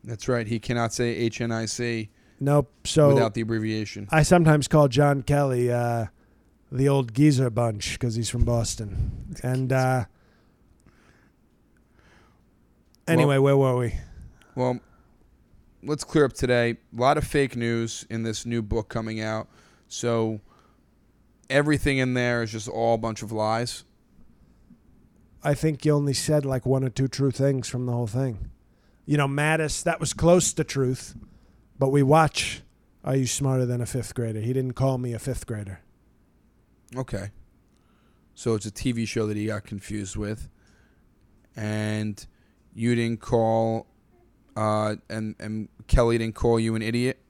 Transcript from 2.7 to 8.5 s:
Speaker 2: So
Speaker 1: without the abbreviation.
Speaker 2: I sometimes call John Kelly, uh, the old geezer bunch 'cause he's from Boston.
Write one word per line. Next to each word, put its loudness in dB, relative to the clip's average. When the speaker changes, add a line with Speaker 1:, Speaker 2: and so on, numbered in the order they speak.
Speaker 2:
So 6
Speaker 1:
without 4
the -2
abbreviation. -4
Speaker 2:
I 4
sometimes 6
call 6
John 2
Kelly, 2
uh, 0
the 2
old 0
geezer 4
bunch -2
'cause -2
he's -2
from 2
Boston. -2